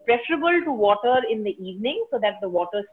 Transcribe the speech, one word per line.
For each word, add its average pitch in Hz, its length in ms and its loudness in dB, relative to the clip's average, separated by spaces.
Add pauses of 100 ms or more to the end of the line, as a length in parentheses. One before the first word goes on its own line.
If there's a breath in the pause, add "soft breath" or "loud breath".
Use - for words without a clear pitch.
preferable 320 580 2
to 320 80 -2
water 214 580 4
in 220 140 -2
the 202 180 -4
evening 220 500 -6
so 254 80 -2
that 208 220 0
the 196 80 -4
water 175 440 -2